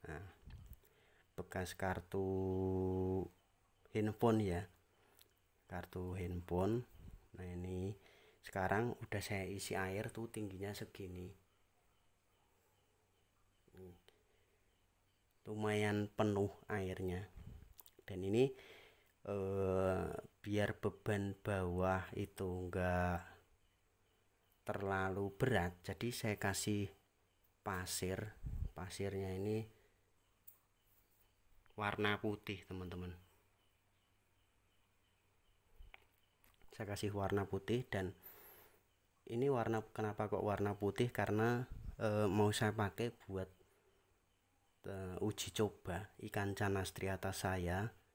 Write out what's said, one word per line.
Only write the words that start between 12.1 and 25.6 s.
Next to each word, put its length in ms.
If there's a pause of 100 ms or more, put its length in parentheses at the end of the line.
Lumayan 640
penuh 400 (160)
airnya. 600 (760)
Dan 200
ini, 280 (720)
eh, 840 (380)
biar 320
beban 640
bawah 720
itu 320
enggak 800 (1400)
terlalu 680
berat, 480